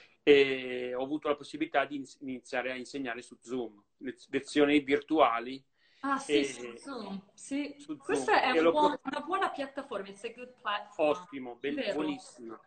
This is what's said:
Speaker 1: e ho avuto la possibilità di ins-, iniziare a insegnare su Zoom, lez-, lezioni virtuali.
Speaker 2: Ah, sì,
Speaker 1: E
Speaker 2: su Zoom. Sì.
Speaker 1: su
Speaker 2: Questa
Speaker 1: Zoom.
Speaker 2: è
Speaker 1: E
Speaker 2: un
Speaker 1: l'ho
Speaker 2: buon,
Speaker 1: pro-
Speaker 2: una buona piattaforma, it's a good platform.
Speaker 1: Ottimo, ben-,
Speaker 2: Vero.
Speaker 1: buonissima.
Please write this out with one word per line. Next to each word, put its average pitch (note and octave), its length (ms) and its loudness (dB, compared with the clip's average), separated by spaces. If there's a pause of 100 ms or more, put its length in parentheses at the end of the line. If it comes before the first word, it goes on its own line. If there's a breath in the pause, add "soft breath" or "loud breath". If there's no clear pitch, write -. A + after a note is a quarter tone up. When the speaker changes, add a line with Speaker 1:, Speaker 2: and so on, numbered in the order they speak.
(240 loud breath)
Speaker 1:
e C3 720 4
ho B2+ 80 -2
avuto D3+ 240 -4
la C#3+ 80 2
possibilità D3 480 -2
di C#3 120 -8
ins-, C3+ 260 -12
iniziare C3 500 -6
a - 20 -8
insegnare B2 480 -8
su A#2+ 180 -20
Zoom, A2+ 400 -6 (180)
lez-, - 340 -12
lezioni D3 480 4
virtuali. C3+ 840 2 (360 soft breath)
Speaker 2:
Ah, C#4 180 -2
sì, D3 200 2
Speaker 1:
E C#3 60 2
Speaker 2:
su A#2+ 320 -8
Zoom. G3+ 460 -10 (120)
Sì. C#4 460 -8
Speaker 1:
su D4+ 160 -12
Speaker 2:
Questa G4+ 420 0
Speaker 1:
Zoom. - 60 2
Speaker 2:
è B3+ 100 2
Speaker 1:
E - 40 2
Speaker 2:
un - 60 6
Speaker 1:
l'ho - 60 6
Speaker 2:
buon, D4 300 4
Speaker 1:
pro- - 100 -8
Speaker 2:
una C#4+ 160 -4
buona F#4 240 0
piattaforma, B3+ 580 -8
it's G3 140 -16
a A#3 60 -6
good B3 320 -16
platform. G#3 500 -2
Speaker 1:
Ottimo, C3 460 -6
ben-, C#3+ 180 -4
Speaker 2:
Vero. G3 200 -2
Speaker 1:
buonissima. C3+ 720 -8